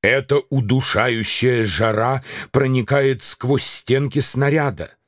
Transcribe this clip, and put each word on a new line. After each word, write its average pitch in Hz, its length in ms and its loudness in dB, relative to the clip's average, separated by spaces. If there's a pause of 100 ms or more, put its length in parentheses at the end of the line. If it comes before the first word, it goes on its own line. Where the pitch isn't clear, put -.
Эта 135 380 2 (100)
удушающая 120 1120 0
жара 110 600 0 (260)
проникает 135 720 0
сквозь - 400 0
стенки - 560 0
снаряда. 139 800 0 (120)